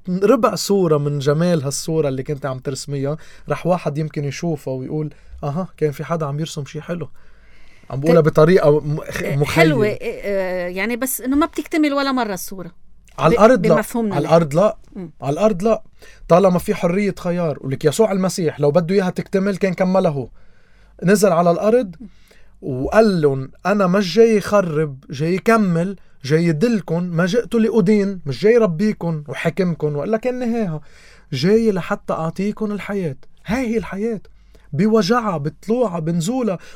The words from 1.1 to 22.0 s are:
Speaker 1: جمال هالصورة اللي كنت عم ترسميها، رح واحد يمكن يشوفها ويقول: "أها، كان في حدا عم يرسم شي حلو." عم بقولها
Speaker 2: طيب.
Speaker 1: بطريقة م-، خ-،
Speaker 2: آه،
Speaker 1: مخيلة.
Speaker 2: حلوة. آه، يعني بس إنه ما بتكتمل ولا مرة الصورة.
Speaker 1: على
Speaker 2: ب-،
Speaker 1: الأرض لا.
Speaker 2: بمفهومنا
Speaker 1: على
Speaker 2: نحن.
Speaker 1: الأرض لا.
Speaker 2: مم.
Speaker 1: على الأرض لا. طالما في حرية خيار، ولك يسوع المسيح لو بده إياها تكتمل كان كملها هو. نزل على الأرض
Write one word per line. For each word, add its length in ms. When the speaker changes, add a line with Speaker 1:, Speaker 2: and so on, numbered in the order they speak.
Speaker 1:
جمال 440
هالصورة 460
اللي 140
كنت 240
عم 120
ترسميها، 580
رح 180
واحد 320
يمكن 260
يشوفها 500
ويقول: 400
"أها، 320
كان 160
في 120
حدا 220
عم 140
يرسم 240
شي 160
حلو." 280
عم 100
بقولها 200
Speaker 2:
طيب. 120
Speaker 1:
بطريقة 480
م-، 200
خ-، 120
Speaker 2:
آه، 140
Speaker 1:
مخيلة. 300
Speaker 2:
حلوة. 360
آه، 640
يعني 280
بس 240
إنه 160
ما 100
بتكتمل 460
ولا 200
مرة 220
الصورة. 520
Speaker 1:
على 120
Speaker 2:
ب-، 80
Speaker 1:
الأرض 280
لا. 80
Speaker 2:
بمفهومنا 400
Speaker 1:
على 100
Speaker 2:
نحن. 100
Speaker 1:
الأرض 200
لا. 240
Speaker 2:
مم. 140
Speaker 1:
على 100
الأرض 300
لا. 200
طالما 300
في 160
حرية 440
خيار، 420
ولك 240
يسوع 280
المسيح 480
لو 100
بده 240
إياها 160
تكتمل 460
كان 180
كملها 360
هو. 180
نزل 300
على 180
الأرض 500